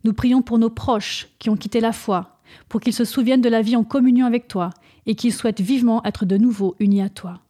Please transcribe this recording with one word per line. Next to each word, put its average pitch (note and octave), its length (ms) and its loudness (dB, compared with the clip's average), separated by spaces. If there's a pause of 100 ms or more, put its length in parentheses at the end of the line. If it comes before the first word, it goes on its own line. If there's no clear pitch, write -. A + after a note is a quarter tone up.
Nous A3 100 0
prions B3 300 2
pour A#3 160 0
nos A3+ 100 2
proches - 600 -4 (100)
qui - 100 -4
ont G#3+ 80 0
quitté A3 240 -2
la A3+ 100 0
foi, F#3 480 -6 (300)
pour A3+ 100 -4
qu'ils A#3+ 140 -2
se A#3+ 120 0
souviennent B3+ 360 2
de A#3+ 80 2
la A3+ 140 2
vie A3+ 120 0
en A#3 80 2
communion B3+ 440 2
avec A#3+ 200 -2
toi F3+ 220 -4 (380)
et A3 80 0
qu'ils A#3+ 180 -2
souhaitent A3 280 -4
vivement A#3 440 2
être G#3 200 -4
de F#3+ 120 2
nouveau G3+ 420 0
unis G3+ 220 2
à G3 80 -2
toi. F3 400 -14